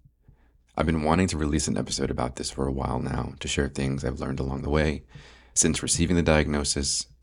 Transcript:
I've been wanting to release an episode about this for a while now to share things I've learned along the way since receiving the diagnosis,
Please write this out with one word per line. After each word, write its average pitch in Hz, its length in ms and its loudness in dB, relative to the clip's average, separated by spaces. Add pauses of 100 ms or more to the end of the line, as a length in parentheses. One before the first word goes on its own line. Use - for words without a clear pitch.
(760)
I've - 100 2
been 80 160 2
wanting 85 240 4
to 85 100 -2
release 76 300 0
an - 100 -2
episode 67 360 -4
about 64 240 -4
this - 160 -6
for 67 160 -2
a 67 40 -2
while 65 280 -2
now 65 400 -4
to 69 80 -6
share 69 200 0
things 67 360 -2
I've 65 160 -4
learned 67 180 -4
along 67 240 -4
the 71 80 -4
way 76 320 2 (520)
since 80 280 2
receiving 85 320 2
the 85 80 6
diagnosis, 73 880 2 (140)